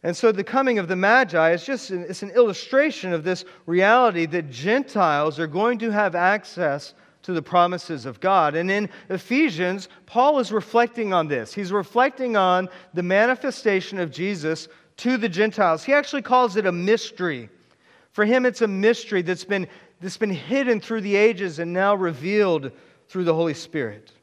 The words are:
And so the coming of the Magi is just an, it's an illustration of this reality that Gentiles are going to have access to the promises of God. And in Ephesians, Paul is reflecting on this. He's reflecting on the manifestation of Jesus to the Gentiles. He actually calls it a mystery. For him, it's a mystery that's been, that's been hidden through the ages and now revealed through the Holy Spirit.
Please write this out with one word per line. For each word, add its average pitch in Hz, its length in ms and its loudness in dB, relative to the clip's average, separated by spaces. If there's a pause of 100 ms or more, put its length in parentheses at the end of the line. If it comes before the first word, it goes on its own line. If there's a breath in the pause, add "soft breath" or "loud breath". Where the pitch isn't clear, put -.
And 170 160 -4
so 220 160 4
the 196 100 -4
coming 254 340 0
of 175 120 -4
the 185 80 -2
Magi 185 540 4
is 175 120 -2
just - 280 -8
an, 175 180 -6
it's 190 140 -10
an 202 80 -10
illustration 233 800 0
of 160 100 -4
this 180 220 -2 (220 loud breath)
reality 185 580 4
that 160 240 -6
Gentiles 156 880 0
are 165 80 -4
going 214 320 -2
to 226 120 -4
have 208 220 0
access 175 800 -2 (300 soft breath)
to - 80 -8
the 165 100 -2
promises 175 640 0
of 127 140 -12
God. 180 340 2
And 175 160 -2
in 202 200 -2 (200 loud breath)
Ephesians, 190 760 -2 (180 loud breath)
Paul 269 340 2
is 202 120 -2
reflecting 233 600 0
on 160 160 0
this. 120 240 -4
He's 190 180 -6
reflecting 247 640 0
on 185 320 2 (260 loud breath)
the 170 80 -4
manifestation 202 960 0
of 180 140 -4
Jesus 160 560 -6 (300 soft breath)
to 247 180 0
the 220 140 -2
Gentiles. 180 560 0
He 269 80 2
actually 285 280 0
calls 247 360 2
it 208 80 0
a 185 80 2
mystery. 175 760 -2 (600 soft breath)
For 208 140 0
him, 254 200 4
it's 247 160 0
a 220 60 2
mystery 202 540 0
that's 175 240 -4
been, 190 220 -2 (340 loud breath)
that's 185 160 -12
been 208 140 -2
hidden 214 500 0
through 226 180 -6
the 202 160 -2
ages 196 440 2
and 170 120 -4
now 196 240 2
revealed 170 800 0 (340 soft breath)
through 185 160 -6
the 165 100 2
Holy 160 200 0
Spirit. 113 580 -10 (120)